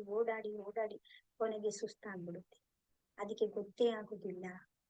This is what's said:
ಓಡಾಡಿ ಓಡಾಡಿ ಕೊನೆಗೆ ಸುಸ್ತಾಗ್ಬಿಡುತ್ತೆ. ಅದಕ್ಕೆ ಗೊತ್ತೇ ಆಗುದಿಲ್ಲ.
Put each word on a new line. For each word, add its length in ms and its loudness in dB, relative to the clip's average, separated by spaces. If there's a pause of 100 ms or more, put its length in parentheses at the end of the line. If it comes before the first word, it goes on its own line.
ಓಡಾಡಿ 480 2
ಓಡಾಡಿ 400 -2 (400)
ಕೊನೆಗೆ 340 2
ಸುಸ್ತಾಗ್ಬಿಡುತ್ತೆ. 840 -6 (600)
ಅದಕ್ಕೆ 300 2
ಗೊತ್ತೇ 440 2
ಆಗುದಿಲ್ಲ. 540 -4 (440)